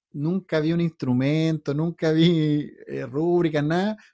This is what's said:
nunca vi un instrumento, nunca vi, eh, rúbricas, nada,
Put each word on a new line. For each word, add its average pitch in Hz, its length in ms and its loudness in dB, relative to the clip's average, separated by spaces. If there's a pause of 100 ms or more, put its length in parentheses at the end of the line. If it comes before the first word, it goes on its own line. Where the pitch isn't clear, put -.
(120)
nunca 160 480 -2
vi 156 140 0
un 170 80 0
instrumento, 151 920 0
nunca 160 380 -2
vi, 156 580 2 (180)
eh, 135 180 -8
rúbricas, 156 580 0
nada, 185 340 0 (160)